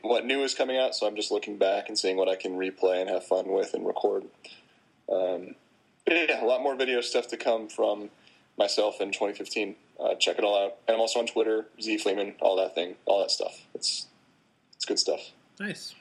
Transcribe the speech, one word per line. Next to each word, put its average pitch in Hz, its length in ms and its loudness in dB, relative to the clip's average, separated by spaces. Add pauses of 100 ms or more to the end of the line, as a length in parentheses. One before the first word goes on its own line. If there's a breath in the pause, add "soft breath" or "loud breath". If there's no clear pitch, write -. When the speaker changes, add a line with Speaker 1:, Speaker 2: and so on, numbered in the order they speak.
Speaker 1:
what 117 240 0
new 139 180 0
is 131 100 -2
coming 131 240 0
out, 131 180 0
so 107 120 0
I'm 104 80 -4
just 107 160 -4
looking 104 260 -4
back 98 320 2
and 107 80 -4
seeing 92 180 0
what 95 140 4
I 95 60 2
can 92 220 -4
replay 92 440 2
and 92 80 -2
have 92 160 -2
fun 95 260 0
with 95 220 0
and - 120 -2
record. 98 380 0 (880 loud breath)
Um, 92 440 -2 (500)
but 165 100 4 (140)
yeah, 143 140 0
a - 20 2
lot 127 160 2
more 139 140 0
video 127 260 0
stuff - 280 -2
to - 80 -8
come 113 300 0
from 104 420 0 (480 soft breath)
myself 104 440 2
in 98 100 -4
twenty 104 220 -2
fifteen. 101 420 -6 (240)
Uh, 98 160 0
check - 220 2
it 113 60 -2
all 104 220 4
out. 98 100 -4 (120)
And 113 80 6
I'm 113 60 4
also 113 180 2
on 117 80 0
Twitter, 110 380 2 (160)
Z 110 160 -2
Fleeman, 101 420 -2
all 95 160 4
that 92 180 2
thing, 90 220 -2 (100)
all 101 140 4
that 95 120 0
stuff. - 280 -4 (140)
It's, - 340 -4 (680)
it's - 100 -8
good - 140 -2
stuff. - 320 -2 (280)
Speaker 2:
Nice. 196 420 -10